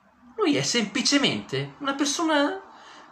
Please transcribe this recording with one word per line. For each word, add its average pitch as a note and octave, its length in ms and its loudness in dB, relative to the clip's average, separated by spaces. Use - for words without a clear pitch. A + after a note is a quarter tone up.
lui F4 200 2
è C3+ 60 2
semplicemente F3+ 1160 0
una C#4 160 -4
persona, D4 640 0